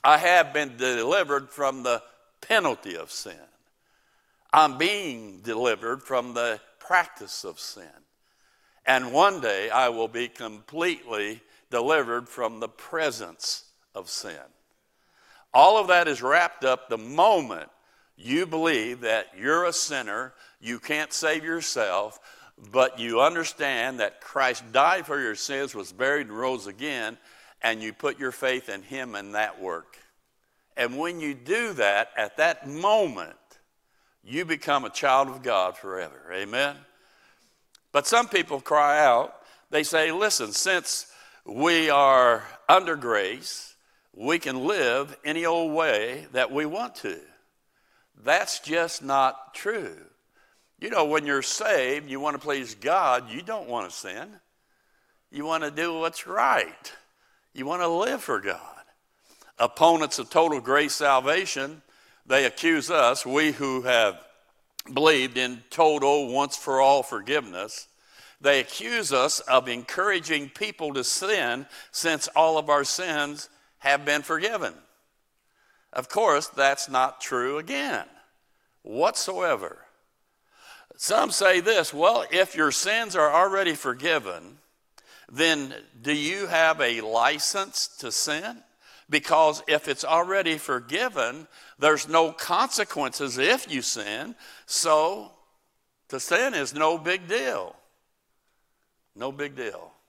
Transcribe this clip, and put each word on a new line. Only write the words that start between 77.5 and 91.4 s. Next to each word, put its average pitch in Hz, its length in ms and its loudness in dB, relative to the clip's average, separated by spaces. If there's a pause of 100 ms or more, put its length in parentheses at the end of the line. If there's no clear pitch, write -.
again, 247 480 -6 (760)
whatsoever. 147 1040 -2 (1120)
Some - 360 0
say 185 280 4
this, 180 340 2
"Well, 175 380 4
if 185 240 2
your 156 160 2
sins 208 440 -2
are 151 160 4
already 185 440 2
forgiven, 123 840 -4 (720)
then 143 580 -2 (140)
do 135 120 0
you 175 340 -4
have 160 340 4
a 120 200 0
license 135 840 0 (100)
to 120 140 -10
sin? 190 520 -6 (460)
Because 156 580 2
if 151 200 0
it's 135 180 -4
already 170 520 0
forgiven, 143 920 -4 (300)